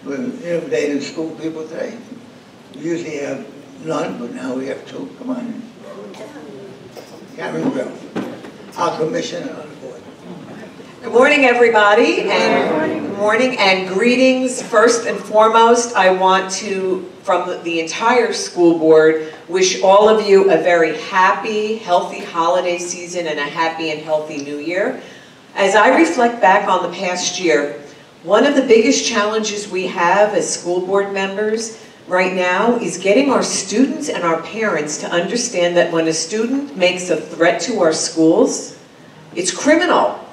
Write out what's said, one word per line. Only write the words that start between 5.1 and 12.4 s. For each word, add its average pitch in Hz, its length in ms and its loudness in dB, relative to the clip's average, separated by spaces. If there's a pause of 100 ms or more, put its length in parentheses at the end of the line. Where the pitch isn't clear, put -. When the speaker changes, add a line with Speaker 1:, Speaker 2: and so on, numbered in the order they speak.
Speaker 1:
Come 254 120 -10
on. - 320 -8 (1700)
Karen - 340 -4
Bill, - 220 -6 (880)
our 165 200 -2
commissioner 160 540 -4
on 151 160 -14
the 151 80 -20
board. 127 260 -16 (1000)
Speaker 2:
Good 233 100 -8
morning, 277 320 6
everybody, 226 760 4
and 220 880 0